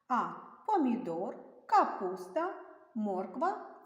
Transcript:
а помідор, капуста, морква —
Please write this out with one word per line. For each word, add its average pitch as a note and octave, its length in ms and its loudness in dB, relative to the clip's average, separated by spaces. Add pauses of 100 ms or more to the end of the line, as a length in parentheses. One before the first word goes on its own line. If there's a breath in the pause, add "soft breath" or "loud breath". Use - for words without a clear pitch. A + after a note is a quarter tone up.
а G3+ 220 0 (380)
помідор, A3 680 2 (300)
капуста, A3+ 1000 2 (320)
морква — A3+ 920 -2